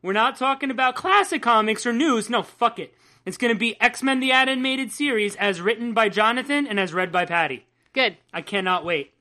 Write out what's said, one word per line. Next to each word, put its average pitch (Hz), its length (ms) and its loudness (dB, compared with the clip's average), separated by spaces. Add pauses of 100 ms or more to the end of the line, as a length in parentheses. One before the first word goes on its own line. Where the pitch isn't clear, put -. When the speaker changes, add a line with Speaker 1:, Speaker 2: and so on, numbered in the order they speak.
Speaker 1:
We're 185 100 -4
not 226 240 2
talking 269 340 -2
about 254 240 0
classic 381 480 2
comics 220 440 2
or 240 80 0
news. 247 360 2
No, 233 120 0
fuck - 360 -2
it. 160 160 -14 (300)
It's 185 140 -10
gonna 233 160 2
be 220 260 -2
X-Men 262 400 0
the 262 120 0
Animated 262 600 0
Series 220 440 -2
as 196 260 -2
written 226 320 -2
by 220 160 4
Jonathan 262 560 0
and 208 120 -2
as 185 140 -2
read 180 180 -2
by 180 140 0
Patty. 165 400 -2 (300)
Speaker 2:
Good. 233 240 0 (160)
Speaker 1:
I 165 80 -6
cannot 185 420 -2
wait. 160 360 -4